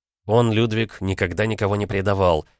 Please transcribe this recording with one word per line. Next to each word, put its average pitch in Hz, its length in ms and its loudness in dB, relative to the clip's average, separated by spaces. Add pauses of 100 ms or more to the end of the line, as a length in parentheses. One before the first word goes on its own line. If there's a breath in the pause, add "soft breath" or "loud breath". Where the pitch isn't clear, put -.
(260)
Он, 113 280 2
Людвиг, 110 480 -2
никогда 95 460 -2
никого 104 280 -2
не 104 100 -2
предавал, 95 600 0 (140)